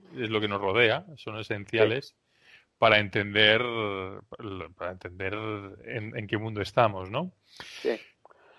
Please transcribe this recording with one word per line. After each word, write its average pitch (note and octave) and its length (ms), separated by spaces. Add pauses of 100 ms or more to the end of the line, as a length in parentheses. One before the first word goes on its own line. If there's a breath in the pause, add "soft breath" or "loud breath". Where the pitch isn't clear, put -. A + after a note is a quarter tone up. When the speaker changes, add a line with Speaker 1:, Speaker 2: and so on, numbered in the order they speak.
(160)
Speaker 1:
es A2+ 140
lo G#2+ 100
que G#2+ 60
nos G2+ 140
rodea, A2+ 440 (120)
son G#2+ 200
esenciales A2 760
Speaker 2:
Sí. - 40 (640 soft breath)
Speaker 1:
para A2 220
entender, G#2 600 (1160)
para F2+ 160
entender F#2 420 (500)
en, A#2 320
en A2 120
qué A2 100
mundo G#2+ 220
estamos, G2 500
¿no? D#3+ 220 (500 loud breath)
Speaker 2:
Sí. C3 80 (680 soft breath)